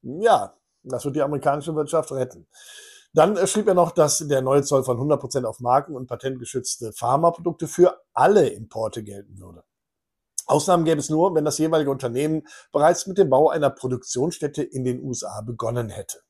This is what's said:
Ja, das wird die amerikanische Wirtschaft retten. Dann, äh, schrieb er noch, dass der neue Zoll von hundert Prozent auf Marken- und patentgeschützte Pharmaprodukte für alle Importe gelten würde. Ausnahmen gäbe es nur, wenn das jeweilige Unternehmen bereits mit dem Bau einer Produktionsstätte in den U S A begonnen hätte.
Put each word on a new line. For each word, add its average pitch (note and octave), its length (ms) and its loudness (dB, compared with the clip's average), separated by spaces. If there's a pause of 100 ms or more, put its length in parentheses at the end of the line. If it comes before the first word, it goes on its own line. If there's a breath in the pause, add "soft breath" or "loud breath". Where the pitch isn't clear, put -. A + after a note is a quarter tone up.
Ja, E3 540 0 (280)
das B2 200 -8
wird C#3+ 140 -4
die D3+ 40 0
amerikanische D3 540 -2
Wirtschaft D3+ 380 -2
retten. C3 340 -8 (640 loud breath)
Dann, G3 240 4
äh, F3+ 120 2
schrieb G#3+ 200 0
er F#3+ 60 4
noch, E3+ 180 4
dass D3+ 280 2
der C#3+ 220 0
neue C3+ 220 2
Zoll C3+ 220 0
von B2 120 -2
hundert C#3+ 220 0
Prozent B2+ 260 -6
auf A2 140 -8
Marken- C3 380 0
und B2+ 100 -12
patentgeschützte A#2+ 880 -10
Pharmaprodukte E3 760 2
für - 320 4 (140)
alle E3 340 6
Importe A2 560 -8
gelten G2+ 380 -18
würde. F2 240 -20 (800)
Ausnahmen E3 400 2
gäbe D#3 160 2
es - 80 -8
nur, E3 260 2
wenn D3+ 80 2
das D3 140 -2
jeweilige D#3 340 0
Unternehmen C3+ 560 -4 (240 loud breath)
bereits D#3+ 360 2
mit F#3 100 -6
dem F3 120 4
Bau C#3 200 6
einer D3 220 0
Produktionsstätte C#3+ 920 -6
in C3 220 -8
den B2 180 -4
U C3+ 80 -8
S A#2 140 -10
A G#2 160 -12
begonnen A2+ 480 -6
hätte. G2+ 300 -14 (100)